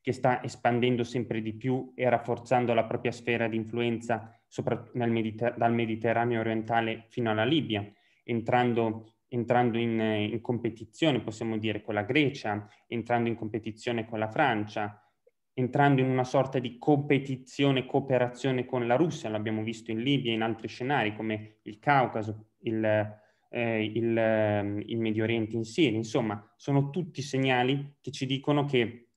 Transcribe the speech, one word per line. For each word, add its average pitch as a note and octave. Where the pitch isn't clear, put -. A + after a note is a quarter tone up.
che B2+
sta B2+
espandendo A#2+
sempre A#2
di A2
più B2+
e B2
rafforzando A#2+
la A2
propria A#2
sfera A#2
di A2
influenza A2+
sopra-, -
nel A#2
Mediter-, A2+
dal A#2
Mediterraneo A#2
orientale A2+
fino A#2
alla A2
Libia, G#2+
entrando, A#2
entrando A#2+
in, A#2
in G#2+
competizione, A#2+
possiamo A2
dire, G#2+
con G#2+
la G#2
Grecia, A2+
entrando A#2
in A2+
competizione A2
con A2
la G#2+
Francia, A2
entrando C3+
in C3
una B2+
sorta C3
di A#2+
competizione, C#3
cooperazione B2+
con A#2+
la A#2
Russia, C#3+
l'abbiamo A2
visto A2+
in A2+
Libia C#3
e A2
in A2
altri A2+
scenari B2
come A2
il -
Caucaso, A2
il, A2
eh, A2+
il, A2+
ehm, G#2
il A2+
Medio A2
Oriente A2+
in A2
Siria. A2+
Insomma, A2
sono C#3
tutti E3
segnali C3+
che C3+
ci C#3+
dicono C#3
che A#2+